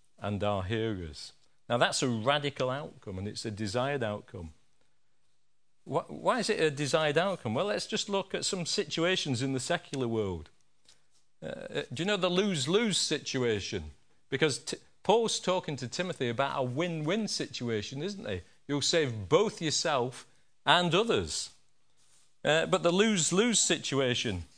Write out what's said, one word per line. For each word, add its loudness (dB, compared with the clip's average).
and -4
our 0
hearers." -4
Now, 2
that's 2
a 2
radical 0
outcome, -8
and -6
it's -10
a -4
desired -2
outcome. -8
Wh-, -2
why 0
is 0
it 0
a 4
desired 2
outcome? 0
Well, 0
let's -2
just -4
look -2
at -4
some -2
situations 0
in 0
the -2
secular -2
world. -2
Uh, -10
uh, -8
do -6
you -2
know 2
the 0
lose-lose 2
situation? -2
Because 2
T-, -8
Paul's 4
talking -2
to -8
Timothy -4
about -2
a -2
win-win -2
situation, -4
isn't -8
he? -4
You'll -2
save 2
both 4
yourself 0
and 6
others. 2
Uh, 4
but 0
the 6
lose-lose 4
situation, 0